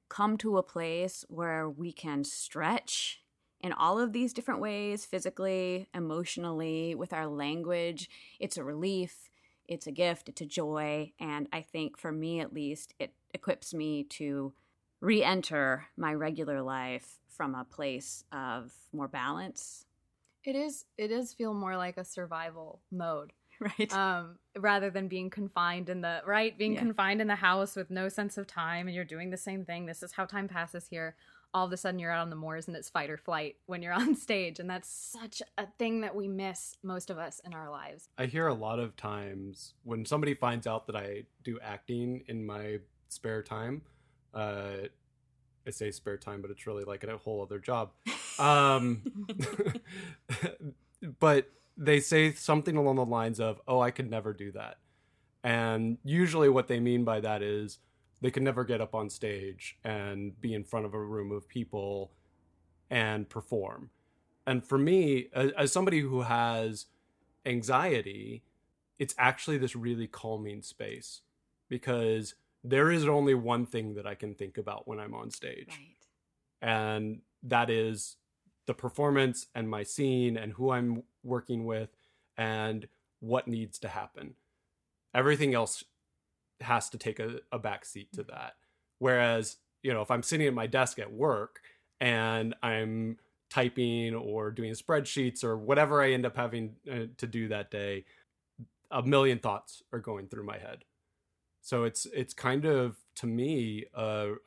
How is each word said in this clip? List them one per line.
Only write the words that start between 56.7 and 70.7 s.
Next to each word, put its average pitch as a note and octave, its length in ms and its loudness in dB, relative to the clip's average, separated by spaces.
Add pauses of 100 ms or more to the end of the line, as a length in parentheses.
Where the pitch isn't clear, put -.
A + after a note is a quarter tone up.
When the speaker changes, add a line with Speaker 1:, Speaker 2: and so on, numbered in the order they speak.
Speaker 3:
mean A#2+ 240 4
by A2 160 2
that G#2+ 220 0
is, G#2 380 -2 (420)
they B2+ 100 2
could C3+ 120 0
never B2+ 200 2
get A2 180 0
up G#2+ 140 -4
on G#2 140 -2
stage G2 720 -8
and G2+ 580 -4
be A2+ 120 -2
in G#2 100 -2
front A2 220 -2
of G2+ 80 -6
a A2 100 -4
room G#2 280 -4
of G2+ 160 -6
people G2+ 640 -6 (800)
and G#2+ 400 2
perform. A2 600 -4 (580)
And B2+ 160 2
for C3+ 140 2
me, D3 560 6
a-, C3+ 240 4
as C#3+ 140 4
somebody F#3 300 4
who C3 200 2
has A#2 640 2 (600)
anxiety, A#2+ 1000 2 (560)
it's C#3 180 -2
actually C3+ 400 4
this B2+ 180 0
really A#2 320 -2
calming G#2+ 540 -6
space - 600 -12 (480)